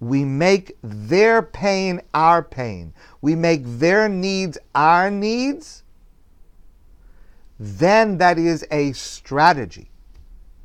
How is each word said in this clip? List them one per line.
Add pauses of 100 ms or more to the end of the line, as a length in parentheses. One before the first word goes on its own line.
we
make
their
pain (120)
our
pain, (280)
we
make
their
needs (160)
our
needs, (1800)
then
that
is
a
strategy (760)